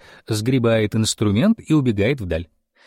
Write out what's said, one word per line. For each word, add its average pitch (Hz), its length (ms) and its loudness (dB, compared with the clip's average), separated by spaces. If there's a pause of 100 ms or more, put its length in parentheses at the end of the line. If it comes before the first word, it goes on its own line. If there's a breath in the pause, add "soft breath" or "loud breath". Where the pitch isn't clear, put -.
(280 loud breath)
сгребает 113 680 0
инструмент 110 640 0
и - 140 -4
убегает 123 480 0
вдаль. 87 260 -6 (400 soft breath)